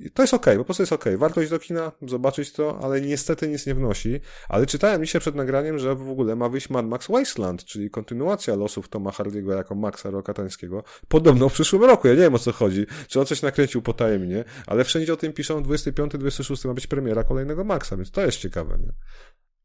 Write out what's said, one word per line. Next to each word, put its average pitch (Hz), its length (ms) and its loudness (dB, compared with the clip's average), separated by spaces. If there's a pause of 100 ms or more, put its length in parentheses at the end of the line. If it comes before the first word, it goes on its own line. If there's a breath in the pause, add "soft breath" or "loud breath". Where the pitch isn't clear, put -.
i - 60 -12
to 262 120 2
jest 254 100 4
okej, 117 240 4
po 120 80 -2
prostu 190 180 -2
jest 165 100 0
okej. 107 240 0
Warto 165 240 2
iść 156 80 -2
do 160 100 -2
kina, 165 320 -6 (160)
zobaczyć 135 440 -2
to, 151 320 -4
ale 135 180 -2
niestety 147 460 -4
nic 147 180 -6
nie 135 100 -4
wnosi. 127 440 -2 (300 loud breath)
Ale 113 160 2
czytałem 160 400 2
dzisiaj - 160 0
przed 147 140 -4
nagraniem, 143 440 -2
że 131 160 0
w 131 140 -10
ogóle 127 260 2
ma 120 140 0
wyjść 135 200 -4
Mad 123 160 0
Max 117 220 -6
Wasteland, 117 580 0
czyli 104 240 -8
kontynuacja 127 680 -2
losów 101 340 -4
Toma 98 220 -6
Hardiego 101 420 -4
jako 95 220 -4
Maxa 101 340 -6
Rockatańskiego. 98 760 -8 (240 loud breath)
Podobno 139 420 8
w - 40 0
przyszłym 190 300 4
roku, 240 240 8
ja 120 60 8
nie 143 60 8
wiem, 160 160 8
o 117 40 2
co 120 120 -2
chodzi. 101 340 0 (220 loud breath)
Czy - 120 0
on 139 60 4
coś 151 160 -4
nakręcił 135 400 0
potajemnie, 104 640 0 (240 loud breath)
ale 117 160 2
wszędzie 160 300 0
o 156 40 0
tym 156 160 -6
piszą, 151 300 -4
dwudziesty 143 300 -2
piąty, 147 240 -2
dwudziesty 139 260 -4
szósty 135 240 -6
ma 127 60 -2
być - 140 -8
premiera 117 360 0
kolejnego 139 400 0
Maxa, 175 340 -4
więc 92 140 -6
to 196 100 -2
jest 165 160 0
ciekawe, 85 420 -4
nie? 82 140 0 (720 soft breath)